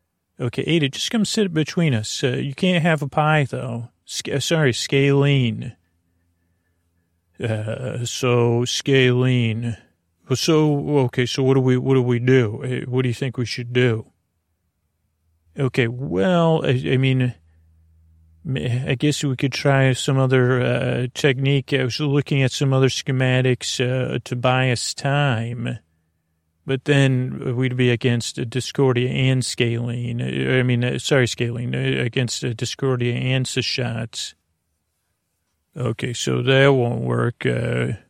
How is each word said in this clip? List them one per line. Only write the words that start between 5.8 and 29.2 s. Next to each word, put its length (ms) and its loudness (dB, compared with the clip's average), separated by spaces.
Uh, 640 -6
so, 600 0
Scalene. 1080 2
So, 720 2
okay, 200 -2
so 160 -4
what 140 4
do 60 4
we, 160 4
what 180 2
do 80 4
we 160 2
do? 440 2
Uh, 260 -6
what 120 0
do 60 0
you 80 -2
think 200 -6
we 100 -2
should 280 -10
do? 380 2
Okay, 300 0
well, 800 2
I, 40 0
I 60 2
mean, 360 2
m-, 420 -4
I 80 -2
guess 280 0
we 120 -2
could 180 -2
try 400 4
some 240 0
other, 440 2
uh, 520 -2
technique. 580 0
I 120 2
was 160 -4
looking 440 0
at 80 2
some 220 0
other 160 2
schematics, 880 0
uh, 440 -2
to 120 -8
buy 360 2
us 220 -4
time. 840 -2
But 200 -4
then 720 0
we'd 220 -2
be 140 4
against 580 -2
Discordia 600 0
and 360 0